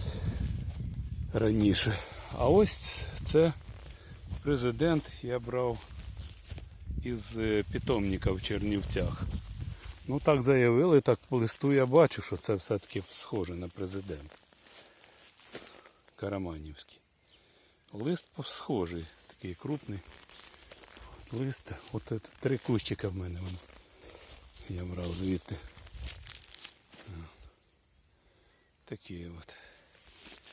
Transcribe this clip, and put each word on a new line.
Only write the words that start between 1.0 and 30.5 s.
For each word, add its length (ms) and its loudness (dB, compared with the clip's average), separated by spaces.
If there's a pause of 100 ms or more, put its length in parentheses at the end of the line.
раніше. 640 4 (400)
А 100 4
ось 560 4 (220)
це 260 6 (880)
президент 640 4 (180)
я 160 -2
брав 400 0 (1300)
із, 340 -4
е, 340 4
питомника 580 2
в 120 0
Чернівцях. 800 0 (840)
Ну, 140 0
так 220 6
заявили, 580 8
так 180 6 (100)
по 100 2
листу 340 2
я 140 6
бачу, 360 6
що 140 -6
це 180 0
все-таки 480 -2 (100)
схоже 420 -4
на 140 -6
президент 720 -8 (1800)
Караманівський. 800 -6 (920)
Лист 420 -2
по-, 80 -10
схожий, 640 -2 (220)
такий 280 -10
крупний. 440 -6 (1300)
Лист, 400 -4 (200)
от 160 -4
це 100 -2 (220)
три 180 2
кущика 500 0
в 60 -6
мене, 260 -6
воно. 180 -8 (1120)
Я 160 -4
брав 300 -4
звідти. 420 0 (3250)
Такі 420 -12
от. 280 -14 (1000)